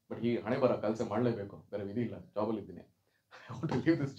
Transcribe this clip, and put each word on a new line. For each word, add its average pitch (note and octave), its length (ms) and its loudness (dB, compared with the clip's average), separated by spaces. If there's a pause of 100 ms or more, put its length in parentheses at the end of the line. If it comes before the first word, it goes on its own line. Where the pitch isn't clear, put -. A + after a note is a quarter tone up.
but A2 160 -6
he, A#2+ 60 4 (160)
"ಹಣೆ C3 160 2
ಬರ, A#2+ 100 8 (120)
ಕೆಲ್ಸ A2+ 180 2 (100)
ಮಾಡ್ಲೇಬೇಕು, G#2 460 0 (140)
ಬೇರೆ G2+ 180 -4
ವಿಧಿ A#2 160 -2
ಇಲ್ಲ, F#2+ 120 -6 (180)
ಜಾಬ್ A2 160 0
ಅಲ್ಲಿ G2+ 120 -4
ಇದ್ದೀನಿ. F2 200 -14 (480)
<laughs> - 160 -20
I - 80 -10
want E3 180 -4
to B2 120 2
leave E3 180 6
this C3+ 140 -4